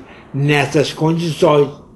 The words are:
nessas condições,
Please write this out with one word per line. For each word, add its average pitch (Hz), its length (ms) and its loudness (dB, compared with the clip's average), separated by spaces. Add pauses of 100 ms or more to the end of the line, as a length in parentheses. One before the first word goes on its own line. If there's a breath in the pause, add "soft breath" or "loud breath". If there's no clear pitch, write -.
(340 loud breath)
nessas 143 580 0
condições, 156 800 0 (260)